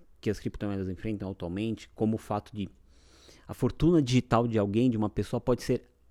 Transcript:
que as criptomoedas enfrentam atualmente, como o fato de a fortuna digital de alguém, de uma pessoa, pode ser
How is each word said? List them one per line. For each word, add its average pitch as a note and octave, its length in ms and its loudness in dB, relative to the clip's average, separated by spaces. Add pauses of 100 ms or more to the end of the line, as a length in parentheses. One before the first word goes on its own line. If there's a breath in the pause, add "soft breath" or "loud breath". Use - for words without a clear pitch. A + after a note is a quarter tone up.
(260)
que A2 40 2
as G2+ 100 -2
criptomoedas G2+ 480 -4
enfrentam F#2+ 420 -6
atualmente, G2 640 -6
como A2 220 0
o - 20 -2
fato - 360 -6
de G2+ 140 -6 (800 soft breath)
a - 80 -10
fortuna D3+ 480 4
digital A#2+ 460 2
de A2 100 0
alguém, G#2+ 320 2
de A2+ 60 0
uma G#2+ 120 0
pessoa, G#2+ 320 -4
pode B2 220 0
ser - 260 -2 (220)